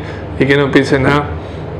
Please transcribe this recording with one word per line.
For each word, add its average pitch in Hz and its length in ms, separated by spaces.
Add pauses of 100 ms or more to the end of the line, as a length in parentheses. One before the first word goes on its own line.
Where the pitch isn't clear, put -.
(380)
y - 60
que 139 120
no 143 80
empiecen 135 420
a 143 180 (560)